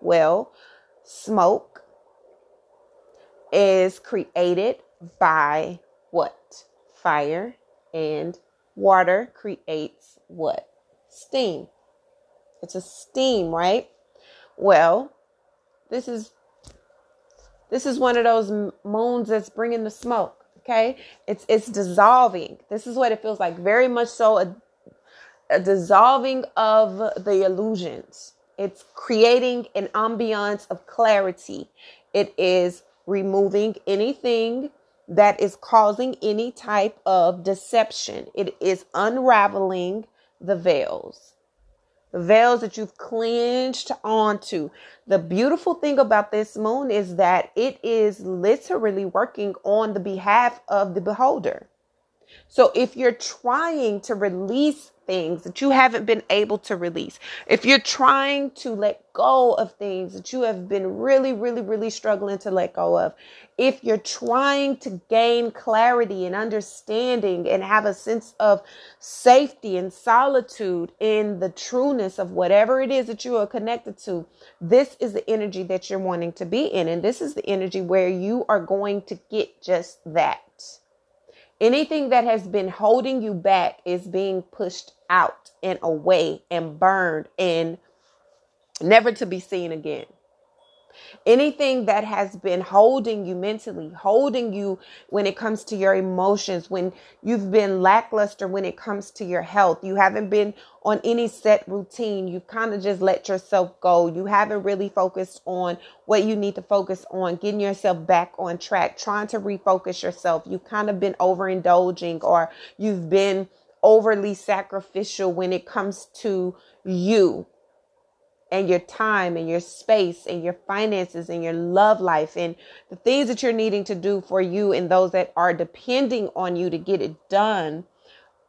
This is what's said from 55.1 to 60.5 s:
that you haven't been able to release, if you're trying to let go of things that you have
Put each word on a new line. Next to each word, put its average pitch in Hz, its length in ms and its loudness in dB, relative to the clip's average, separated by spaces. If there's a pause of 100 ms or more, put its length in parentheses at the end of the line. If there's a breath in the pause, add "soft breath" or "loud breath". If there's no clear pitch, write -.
that - 180 -12
you 277 80 0
haven't 262 380 4
been 220 240 2
able 208 260 0
to 208 200 -8
release, 170 420 -8 (280 loud breath)
if - 200 2
you're 269 120 6
trying 277 760 0
to - 180 -10
let 208 420 -4
go 247 420 4
of 202 200 -2
things 185 400 -8
that 185 180 -16
you 254 100 -4
have 190 240 -4